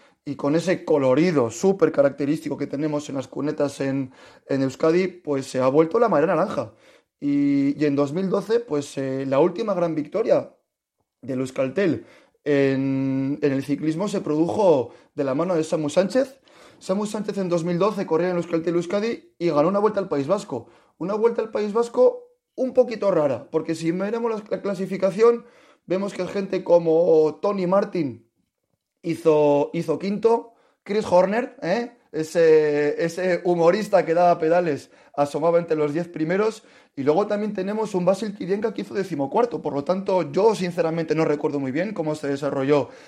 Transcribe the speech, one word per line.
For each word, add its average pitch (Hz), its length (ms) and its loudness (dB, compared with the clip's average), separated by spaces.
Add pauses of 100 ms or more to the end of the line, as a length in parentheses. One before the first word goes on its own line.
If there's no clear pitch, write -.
(240)
y 143 120 -8
con 143 200 0
ese 170 300 -2
colorido 143 640 4
súper 185 420 2
característico 139 640 0
que 139 120 -6
tenemos 147 420 -4
en 135 60 -8
las 131 120 -8
cunetas 147 540 -4
en, 135 300 -4 (360)
en 135 140 0
Euskadi, 160 460 0
pues 143 400 -6
se 127 120 -4
ha 127 100 4
vuelto 160 280 4
la 233 120 4
marea 160 180 2
naranja. 165 460 -2 (500)
Y, 143 560 0
y 151 60 0
en 143 100 0
dos 143 180 0
mil 185 180 -2
doce, 202 280 0
pues, 147 380 -6
eh, 135 300 -4
la 135 100 0
última 180 380 0
gran 170 180 -2
victoria 156 640 0 (640)
del 127 200 -6
Euskaltel 135 640 -2 (360)
en, 135 1000 0
en 143 80 2
el 135 120 -2
ciclismo 156 440 -2
se 196 140 -4
produjo 160 680 2 (240)
de 143 100 -4
la 131 120 -2
mano 170 180 -2
de 160 100 0
Samu 156 280 -4
Sánchez. 202 500 0 (380)
Samu 202 260 -4
Sánchez 208 320 -6
en 190 100 -2
dos 170 160 0
mil 175 140 -2
doce 196 300 0
corría 165 220 0
en - 20 -2
el 180 60 -2
Euskaltel 170 360 -2
Euskadi 202 640 -4
y 170 120 0
ganó 147 180 4
una 202 100 0
vuelta 208 220 0
al 190 100 -4
País 139 160 -2
Vasco. 147 440 -4 (280)
Una 180 160 -6
vuelta 220 300 0
al 220 80 -10
País 208 220 -4
Vasco 240 500 2 (320)
un 254 180 -4
poquito 226 380 0
rara, 147 400 0
porque 160 240 -2
si 165 160 -4
miramos 220 400 -4
la, 214 180 -6
la 185 140 -6
clasificación, 196 800 0 (400)
vemos 196 300 -4
que 185 100 -4
gente 190 380 -4
como 165 760 4
Tony 196 280 0
Martin 180 640 -2 (720)
hizo, 151 720 2
hizo 160 260 -4
quinto, 208 560 0 (260)
Chris 202 240 -2
Horner, 190 560 2
¿eh? 220 380 -4 (120)
ese, 156 960 2
ese 175 380 -2
humorista 180 600 4
que 160 120 0
daba 175 240 4
pedales, 160 500 0 (240)
asomaba 156 460 2
entre 165 180 -2
los 147 160 0
diez 170 140 -4
primeros, 185 560 -2 (300)
y 139 100 -8
luego 147 220 2
también 208 280 -4
tenemos 208 420 -4
un 180 80 -2
Basil 196 320 0
Kidienka 202 380 -4
que - 80 -10
hizo - 120 -10
decimocuarto. 170 680 -2
Por 147 100 -6
lo 143 140 -4
tanto, 185 440 -2
yo 190 260 4
sinceramente 165 600 -2
no 160 80 2
recuerdo 147 340 -2
muy 135 140 -4
bien 135 220 -4
cómo 156 220 -4
se 147 120 -8
desarrolló 139 600 0 (180)